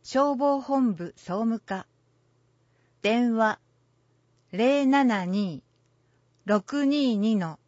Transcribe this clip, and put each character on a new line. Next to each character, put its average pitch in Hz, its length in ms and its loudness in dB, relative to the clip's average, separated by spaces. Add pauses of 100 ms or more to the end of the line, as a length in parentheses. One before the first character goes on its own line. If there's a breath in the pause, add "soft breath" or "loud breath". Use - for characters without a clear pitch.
消 285 320 0
防 277 280 0
本 262 320 0
部 175 220 -10
総 185 240 -6
務 226 200 -2
課。 190 260 -10 (1160)
電 233 320 2
話、 220 240 0 (920)
零 262 360 2
七 254 400 2
二、 180 360 -4 (840)
六 214 400 0
二 269 320 0
二 220 180 0
の 160 320 -4